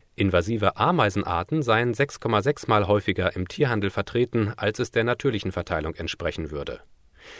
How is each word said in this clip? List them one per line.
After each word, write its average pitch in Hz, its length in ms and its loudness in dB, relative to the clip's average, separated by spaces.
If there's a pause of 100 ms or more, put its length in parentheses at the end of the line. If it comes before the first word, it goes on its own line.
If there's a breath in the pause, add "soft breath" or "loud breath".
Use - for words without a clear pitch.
(160 loud breath)
Invasive 98 600 2
Ameisenarten 107 840 0
seien 117 320 2
sechs - 240 -2
Komma 107 240 2
sechs 139 240 -2
Mal 107 220 4
häufiger 98 480 2
im 92 100 -4
Tierhandel 110 440 0
vertreten, 113 640 0
als 107 240 -2
es 117 100 -4
der 113 140 2
natürlichen 117 480 -2
Verteilung 82 420 -4
entsprechen 82 560 -6
würde. 71 300 -8 (600 loud breath)